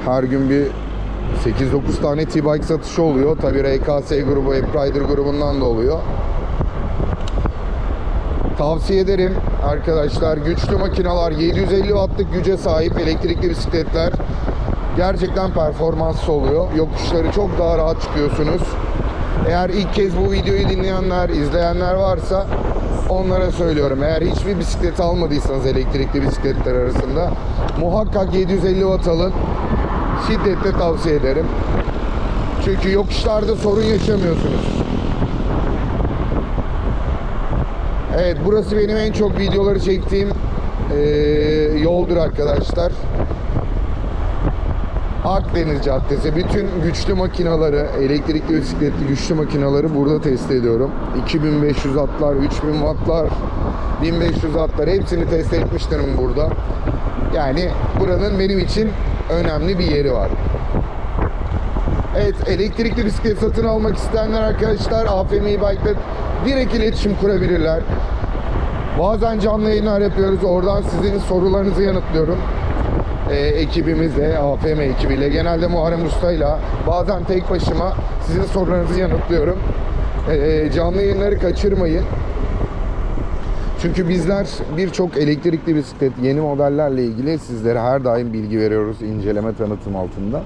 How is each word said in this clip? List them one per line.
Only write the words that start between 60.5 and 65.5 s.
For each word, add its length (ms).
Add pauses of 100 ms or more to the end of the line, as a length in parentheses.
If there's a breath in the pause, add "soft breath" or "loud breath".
Evet, 180 (120)
elektrikli 600
bisiklet 320
satın 280
almak 300
isteyenler 460
arkadaşlar 640
A 180
F 160
M 100